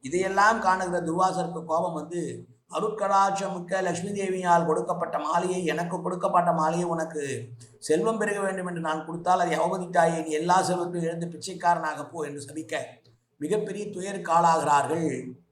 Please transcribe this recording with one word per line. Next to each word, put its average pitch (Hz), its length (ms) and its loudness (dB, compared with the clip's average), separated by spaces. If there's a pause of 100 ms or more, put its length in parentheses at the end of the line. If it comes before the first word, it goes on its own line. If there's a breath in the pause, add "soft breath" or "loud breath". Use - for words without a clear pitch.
இதையெல்லாம் 190 560 2
காணுகிற 185 400 2
துர்வாசருக்கு 170 640 0
கோபம் 170 340 0
வந்து, 170 220 -6 (500)
அருட்கடாட்சமிக்க 196 1080 0
லட்சுமி 185 320 -2
தேவியால் 180 560 2
கொடுக்கப்பட்ட 165 500 -2
மாலையை, 175 460 0
எனக்கு 170 340 -2
கொடுக்கப்பட்ட 175 540 2
மாலையை 170 360 2
உனக்கு 160 360 -4 (560 loud breath)
செல்வம் 208 400 0
பெருக 202 200 -2
வேண்டும் 185 300 -2
என்று 170 120 -6
நான் 160 220 -2
கொடுத்தால் 170 400 0
அதை 165 100 0
அவமதித்தாயே, 170 680 2
நீ 156 140 -6
எல்லா 175 280 4
செல்வத்தையும் 175 440 0
இழந்து 170 220 -4
பிச்சைக்காரனாக 165 800 -2
போ 160 180 -8
என்று 143 180 -10
சபிக்க, 151 380 -8 (600)
மிகப்பெரிய 196 480 -2
துயருக்கு 180 440 -4
ஆளாகிறார்கள் 160 760 4 (440)